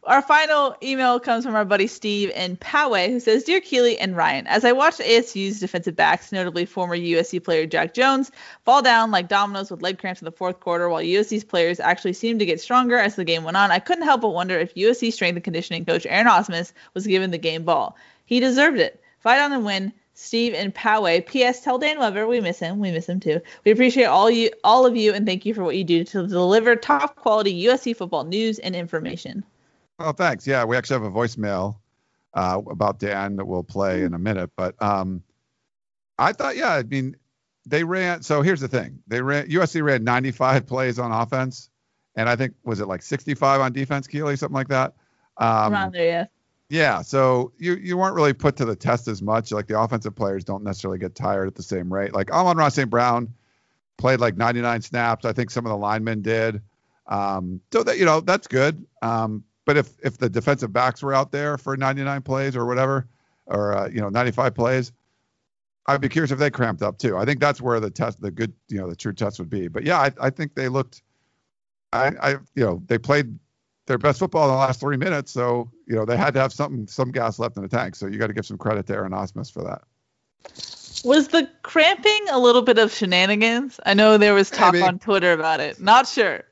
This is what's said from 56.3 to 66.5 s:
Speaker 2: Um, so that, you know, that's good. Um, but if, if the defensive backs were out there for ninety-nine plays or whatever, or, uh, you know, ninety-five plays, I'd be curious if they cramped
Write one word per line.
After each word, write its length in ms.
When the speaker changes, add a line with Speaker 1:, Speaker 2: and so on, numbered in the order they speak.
Speaker 2:
Um, 540
so 100
that, 140
you 80
know, 160
that's 260
good. 380
Um, 420
but 120
if, 120
if 160
the 120
defensive 420
backs 320
were 100
out 180
there 260
for 200
ninety-nine 440
plays 340
or 100
whatever, 400
or, 320
uh, 120
you 120
know, 80
ninety-five 460
plays, 360
I'd 160
be 80
curious 220
if 80
they 100
cramped 320